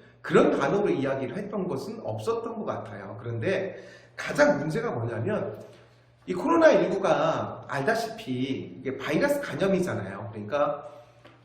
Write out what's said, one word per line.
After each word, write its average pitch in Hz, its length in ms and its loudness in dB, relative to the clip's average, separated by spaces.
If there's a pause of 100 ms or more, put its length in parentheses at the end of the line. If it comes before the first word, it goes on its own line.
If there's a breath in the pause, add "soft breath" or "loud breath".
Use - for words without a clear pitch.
(200 loud breath)
그런 190 380 6
단어로 190 320 2
이야기를 135 460 -2
했던 202 300 -4
것은 143 360 -6
없었던 220 540 -4
것 214 80 -6
같아요. 101 560 -8
그런데 117 640 -2 (340 loud breath)
가장 - 420 4
문제가 208 320 -2
뭐냐면, 120 680 -4 (680 loud breath)
이 180 80 -2
코로나 320 360 6
일구가 156 1000 2
알다시피 135 1120 -2
이게 - 180 -6
바이러스 233 420 0
감염이잖아요. 107 920 -2
그러니까, 143 560 -2 (580 loud breath)